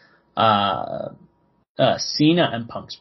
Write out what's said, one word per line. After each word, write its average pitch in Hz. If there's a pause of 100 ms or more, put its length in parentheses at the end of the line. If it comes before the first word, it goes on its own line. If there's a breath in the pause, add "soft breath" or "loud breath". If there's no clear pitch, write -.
(380 soft breath)
uh, 101 (680)
uh, 117
Cena 156
and 117
Punk's -